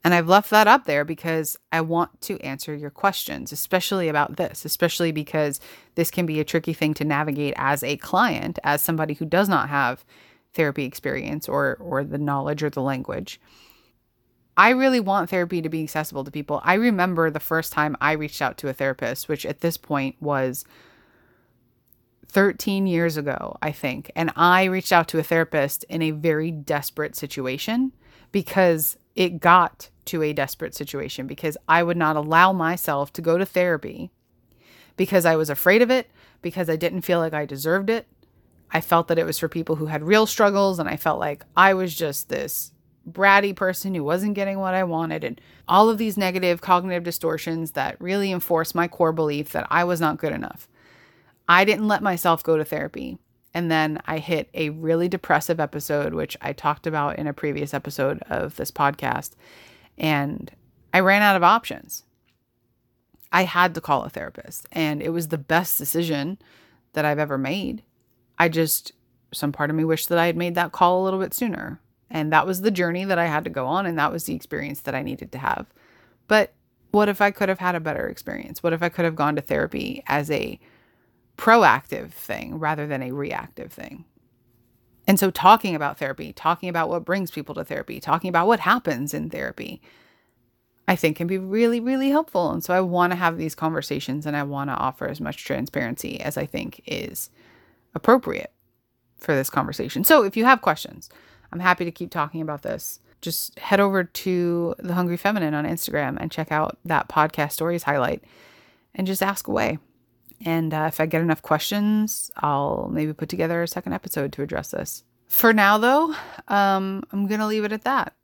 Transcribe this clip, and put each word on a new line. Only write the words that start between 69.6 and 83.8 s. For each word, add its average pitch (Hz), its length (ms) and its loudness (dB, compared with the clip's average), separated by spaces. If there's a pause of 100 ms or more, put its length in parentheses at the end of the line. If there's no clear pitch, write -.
of 156 80 0
me 160 80 2
wished 160 240 0
that 170 100 2
I 170 80 4
had 170 120 0
made 175 160 -2
that 175 180 -2
call 185 300 4
a - 20 0
little 190 160 -2
bit 190 140 -4
sooner. - 460 -6 (300)
And 156 220 -2
that 156 140 6
was 185 140 -2
the 214 100 2
journey 180 340 0
that 190 140 2
I 170 80 2
had 156 180 0
to - 60 -6
go 135 160 -4
on, 180 200 0
and 165 120 -2
that 147 140 2
was 165 120 -6
the 165 100 -6
experience 151 480 -8
that 131 120 -6
I 131 80 -4
needed - 300 -10
to 127 60 -10
have. - 280 -4 (600)
But 214 240 4 (400)
what 208 160 4
if 196 120 -2
I 202 120 4
could 196 160 0
have 190 100 0
had 180 160 -2
a 165 60 -4
better 156 280 -4
experience? - 540 -10
What 165 100 2
if 165 100 -2
I 175 60 0
could 170 160 -2
have 160 120 0
gone 151 200 0
to 143 60 -4
therapy - 640 -4
as 147 240 -2
a - 300 -4 (760)
proactive 165 760 4
thing - 480 -10
rather 151 260 -4
than 139 160 -6
a 127 80 -8
reactive - 600 -8
thing? - 320 -18 (1040)